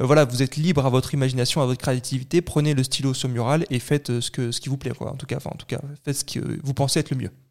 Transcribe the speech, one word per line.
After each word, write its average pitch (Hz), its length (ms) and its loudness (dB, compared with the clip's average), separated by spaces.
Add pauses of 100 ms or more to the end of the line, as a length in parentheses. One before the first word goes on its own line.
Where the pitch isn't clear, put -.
euh, 131 40 2
voilà, 147 200 8
vous 123 160 -2
êtes 131 140 0
libre 147 320 2
à - 20 4
votre 127 240 2
imagination, 131 480 0
à 127 60 2
votre 123 140 -2
créativité, 131 600 0
prenez 151 320 2
le 131 80 2
stylo 131 320 0
sur 131 160 -2
Mural 123 400 2
et 127 80 0
faites, 143 320 0
euh, 120 120 0
ce - 100 -4
que, 120 200 -2
ce - 80 -4
qui - 100 -8
vous 135 80 -2
plaît, 131 140 -6
quoi. - 200 -6
En 135 60 -10
tout 135 100 -12
cas, 131 100 -4
enfin, - 160 -8
en - 40 -10
tout - 100 -16
cas, - 140 -4 (220)
faites 143 140 -2
ce - 80 -4
que - 380 -4
vous 139 100 -4
pensez 139 260 2
être 147 120 -2
le 131 60 0
mieux. 120 140 -4 (200)